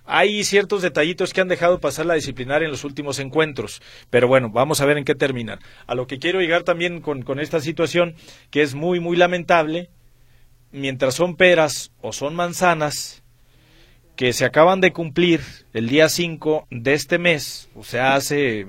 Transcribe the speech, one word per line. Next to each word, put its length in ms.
Hay 380
ciertos 380
detallitos 520
que 60
han 80
dejado 320
pasar 260
la 100
disciplinaria 500
en 60
los 120
últimos 360
encuentros, 640
pero 180
bueno, 220
vamos 320
a 40
ver 120
en 80
qué 100
terminan. 440
A 80
lo 120
que 120
quiero 220
llegar 220
también 360
con, 220
con 180
esta 220
situación, 540
que 120
es 120
muy, 240
muy 160
lamentable, 720
mientras 400
son 240
peras 640
o 100
son 240
manzanas, 880
que 160
se 100
acaban 380
de 100
cumplir 480
el 160
día 220
cinco 600
de 260
este 220
mes, 560
o 120
sea, 300
hace 540